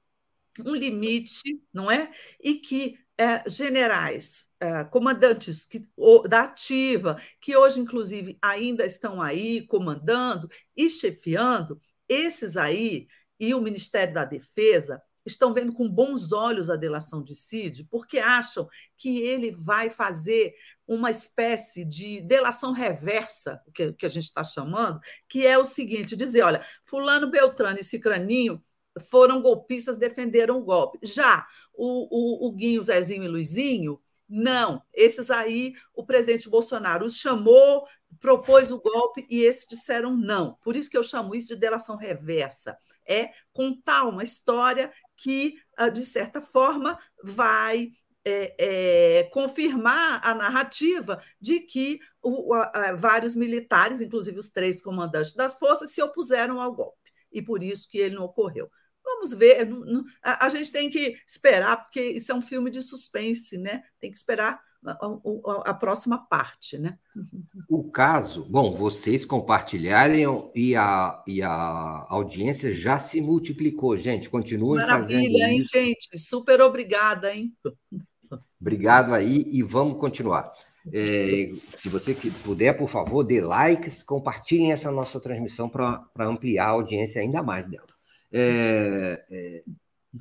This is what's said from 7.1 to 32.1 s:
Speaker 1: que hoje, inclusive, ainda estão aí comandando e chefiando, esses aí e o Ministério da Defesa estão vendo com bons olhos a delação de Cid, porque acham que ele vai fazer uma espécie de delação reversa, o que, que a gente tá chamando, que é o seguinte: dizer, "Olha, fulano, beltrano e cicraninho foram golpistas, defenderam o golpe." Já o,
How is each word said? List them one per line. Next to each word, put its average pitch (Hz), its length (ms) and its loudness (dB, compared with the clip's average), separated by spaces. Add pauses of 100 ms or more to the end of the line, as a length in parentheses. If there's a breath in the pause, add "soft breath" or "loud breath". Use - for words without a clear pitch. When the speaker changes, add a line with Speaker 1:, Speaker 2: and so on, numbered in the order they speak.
Speaker 1:
que 277 140 0
hoje, 269 240 8
inclusive, 208 600 -8
ainda 214 440 -2
estão 190 360 -6
aí 202 460 -4
comandando 185 840 -2 (260 loud breath)
e 320 140 2
chefiando, 202 920 -4 (280)
esses 269 500 -2
aí 180 500 -2 (320 soft breath)
e 220 140 0
o 254 80 0
Ministério 202 520 -2
da 156 120 -2
Defesa 151 760 0 (240)
estão - 280 0
vendo 240 180 -2
com 233 160 -2
bons 208 460 0
olhos 208 360 -2
a 170 60 0
delação 156 480 -8
de 143 100 -18
Cid, 156 560 -10
porque 240 300 -4
acham 233 480 0 (300 loud breath)
que 247 220 -4
ele 233 320 -2
vai 208 380 -2
fazer 196 640 -2 (320 soft breath)
uma 233 240 -2
espécie 226 760 -4
de 190 340 -10
delação 254 540 0
reversa, 208 920 -6
o 156 60 -20
que, 156 220 -4
que - 120 -10
a 165 40 -2
gente 165 240 -10
tá 160 100 -6
chamando, 160 560 -6 (300 loud breath)
que 262 180 2
é 262 100 8
o 262 60 6
seguinte: 226 520 -6
dizer, 240 260 2
"Olha, 165 200 4 (240 loud breath)
fulano, 285 460 0
beltrano 247 480 2
e 196 40 -10
cicraninho 214 760 -2 (480)
foram 254 320 8
golpistas, 240 560 0
defenderam 233 600 2
o 247 60 -6
golpe." 180 380 0
Já 220 460 0 (260 loud breath)
o, 240 720 -4